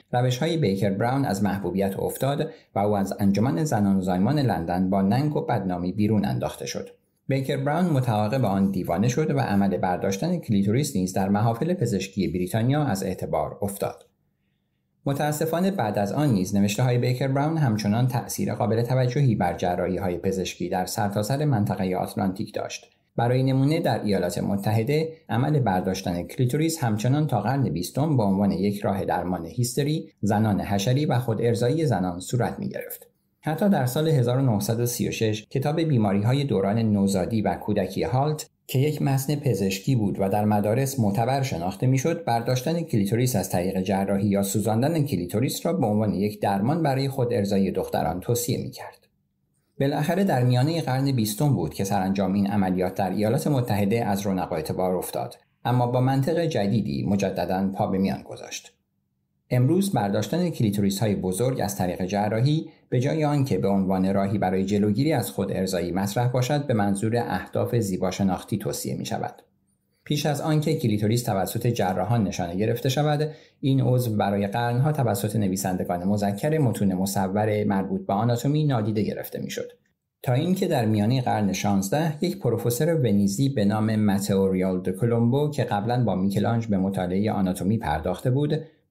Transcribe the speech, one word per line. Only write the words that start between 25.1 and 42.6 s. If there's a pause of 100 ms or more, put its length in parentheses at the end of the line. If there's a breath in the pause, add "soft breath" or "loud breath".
عمل
برداشتن
کلیتوریس
همچنان
تا
قرن
بیستم
به
عنوان
یک
راه
درمان
هیستری، (120)
زنان
حشری
و
خود
ارضایی
زنان
صورت
می‌گرفت. (340)
حتی
در
سال
هزار
و
نهصد
و
سی
و
شش،
کتاب
بیماری‌های
دوران
نوزادی
و
کودکی
هالت (180)
که
یک
متن
پزشکی
بود
و
در
مدارس
معتبر
شناخته
می‌شد،
برداشتن